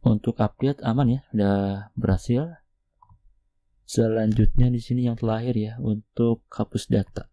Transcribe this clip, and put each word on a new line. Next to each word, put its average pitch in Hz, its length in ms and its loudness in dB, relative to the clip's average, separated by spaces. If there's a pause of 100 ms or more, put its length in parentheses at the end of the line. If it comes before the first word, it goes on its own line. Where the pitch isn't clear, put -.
Untuk 113 320 0
update 131 480 -2
aman 127 320 2
ya, - 20 -8 (140)
sudah 101 200 2 (440)
berhasil. 123 640 -2 (1300)
Selanjutnya 110 800 2
di 120 80 -2
sini 123 320 -2
yang 117 80 -6
terakhir 117 400 -2
ya, 107 140 -4 (100)
untuk 113 640 -2
hapus - 400 -6
data. - 460 -2